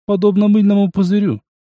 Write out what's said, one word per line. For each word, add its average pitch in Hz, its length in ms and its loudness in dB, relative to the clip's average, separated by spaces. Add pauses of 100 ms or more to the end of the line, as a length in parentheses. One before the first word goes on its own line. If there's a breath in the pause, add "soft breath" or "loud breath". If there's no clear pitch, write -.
подобно 202 440 0
мыльному 202 420 2
пузырю, 190 500 -2 (360)